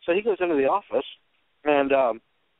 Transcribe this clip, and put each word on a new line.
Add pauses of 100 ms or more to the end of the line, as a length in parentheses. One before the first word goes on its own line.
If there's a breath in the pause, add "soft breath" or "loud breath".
So
he
goes
into
the
office, (580)
and,
um, (380)